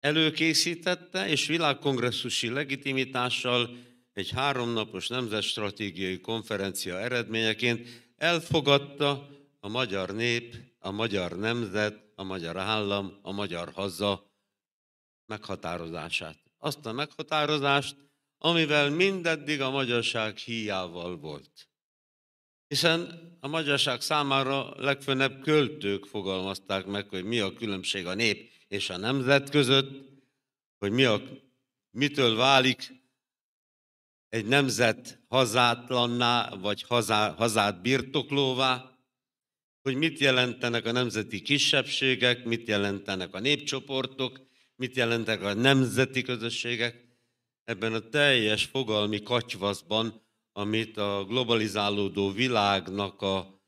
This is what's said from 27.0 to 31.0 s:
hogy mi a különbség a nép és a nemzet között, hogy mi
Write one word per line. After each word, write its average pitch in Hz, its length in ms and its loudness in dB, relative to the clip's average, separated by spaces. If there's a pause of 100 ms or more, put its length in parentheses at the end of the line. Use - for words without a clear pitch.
hogy 92 160 -6
mi 117 140 0
a 98 140 0
különbség 98 540 -4
a 92 80 -4
nép 113 360 0 (200)
és 101 200 -4
a 90 60 -8
nemzet 135 540 2
között, 135 580 4 (680)
hogy 101 120 -2
mi 127 140 4